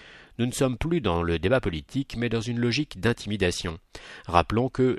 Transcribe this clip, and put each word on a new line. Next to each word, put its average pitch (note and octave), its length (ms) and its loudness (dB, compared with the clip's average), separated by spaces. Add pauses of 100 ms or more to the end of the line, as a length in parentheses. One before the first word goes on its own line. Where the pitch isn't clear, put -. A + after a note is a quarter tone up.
(380)
nous A#2 80 0
ne B2+ 60 -4
sommes B2+ 260 0
plus E3+ 240 0
dans F2 200 2
le E2+ 160 0
débat G2+ 220 2
politique, G2+ 560 -4
mais A#2 140 -2
dans A2+ 100 0
une A#2 180 -4
logique A#2+ 400 0
d'intimidation. F#2+ 800 0 (480)
Rappelons G#2 440 2
que B2+ 280 2